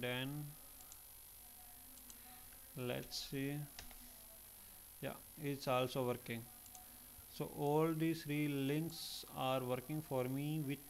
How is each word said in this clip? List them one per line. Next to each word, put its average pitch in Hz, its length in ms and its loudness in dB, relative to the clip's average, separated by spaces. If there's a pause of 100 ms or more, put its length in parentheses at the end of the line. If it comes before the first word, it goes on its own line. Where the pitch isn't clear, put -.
then 131 440 0 (2250)
let's 131 540 -2
see, 139 240 2 (1500)
yeah, 135 140 -2 (280)
it's 143 240 0
also 127 400 4
working. 120 360 0 (920)
So - 260 -2
all 151 380 8
these 160 280 4
three 151 240 4
links 147 760 2 (100)
are 131 260 4
working 127 420 2
for 127 220 4
me, 143 400 2
which 135 260 0